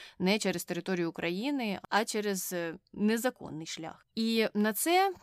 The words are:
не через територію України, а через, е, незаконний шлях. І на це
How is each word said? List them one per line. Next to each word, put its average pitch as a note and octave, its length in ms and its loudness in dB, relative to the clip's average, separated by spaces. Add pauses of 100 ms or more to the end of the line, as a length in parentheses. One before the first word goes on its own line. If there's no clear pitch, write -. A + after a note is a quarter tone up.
(180)
не F#3+ 200 4
через F3+ 260 0
територію F3 460 -2
України, G3+ 800 -2
а - 160 4
через, G#3 480 -2
е, E3+ 220 -2 (180)
незаконний G#3+ 760 -2
шлях. - 480 -10
І A3+ 400 2
на G#3 180 2
це F4+ 400 4 (100)